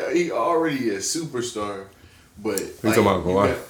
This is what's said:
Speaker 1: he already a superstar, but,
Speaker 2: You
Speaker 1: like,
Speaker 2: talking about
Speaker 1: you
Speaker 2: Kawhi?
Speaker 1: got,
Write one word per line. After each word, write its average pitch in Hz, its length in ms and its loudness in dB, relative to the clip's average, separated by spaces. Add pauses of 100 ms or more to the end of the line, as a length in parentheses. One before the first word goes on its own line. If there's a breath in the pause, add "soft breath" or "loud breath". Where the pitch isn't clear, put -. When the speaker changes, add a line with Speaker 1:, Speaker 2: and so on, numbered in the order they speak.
(140)
Speaker 1:
he 175 180 0
already 156 600 0
a 98 80 -2
superstar, 107 880 -6 (540 soft breath)
but, 110 180 -2
Speaker 2:
You - 60 -6 (180)
Speaker 1:
like, 110 120 4
Speaker 2:
talking 117 60 6
about 95 240 4
Speaker 1:
you 90 80 0
Speaker 2:
Kawhi? 98 160 4
Speaker 1:
got, - 80 -2 (120)